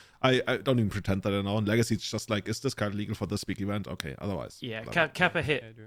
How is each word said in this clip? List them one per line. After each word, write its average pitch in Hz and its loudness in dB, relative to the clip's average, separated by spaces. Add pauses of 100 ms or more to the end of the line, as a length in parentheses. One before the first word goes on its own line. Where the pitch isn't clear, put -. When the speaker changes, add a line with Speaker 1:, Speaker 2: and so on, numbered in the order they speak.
(220)
Speaker 1:
I, 131 6
I 123 2
don't 131 4
even 107 4
pretend 98 0
that 101 0
I 101 2
know. 101 0
In 110 2
Legacy, 113 4
it's - -2
just - -4
like, 104 0
"Is 107 -4
this 135 -2
card 104 -2
legal 104 -4
for 104 -4
this 101 -2
big 92 -4
event?" 101 -2
Okay, 82 -8
otherwise, 95 -6
Speaker 2:
Yeah, 110 -8
Speaker 1:
blah, - -10
Speaker 2:
Ka-, 170 2
Speaker 1:
blah, 156 2
blah. 151 -10
Speaker 2:
Kappa 175 2
hit 143 0
Speaker 3:
Yeah, 113 -16
I 110 -16
do. 113 -18